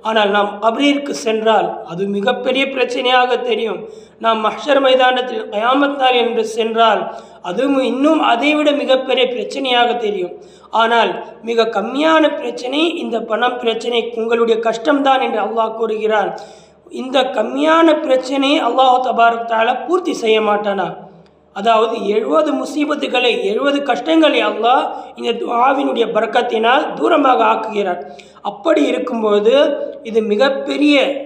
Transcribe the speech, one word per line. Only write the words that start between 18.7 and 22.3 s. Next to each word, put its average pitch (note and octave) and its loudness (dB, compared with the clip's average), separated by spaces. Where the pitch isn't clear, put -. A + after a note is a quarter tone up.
தபாரக் A#3 2
தஆலா A3+ 2
பூர்த்தி F4 -2
செய்ய A3 2
மாட்டானா? G#3 0
அதாவது A3 0
எழுபது C#4+ 0